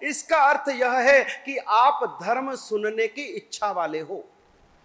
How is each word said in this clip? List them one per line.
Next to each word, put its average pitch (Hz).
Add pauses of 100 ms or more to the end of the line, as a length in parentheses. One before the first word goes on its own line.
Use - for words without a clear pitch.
इसका 302
अर्थ 285
यह 247
है 262
कि 277
आप 233
धर्म 254
सुनने 214
की 277
इच्छा 214
वाले 160
हो। 165 (560)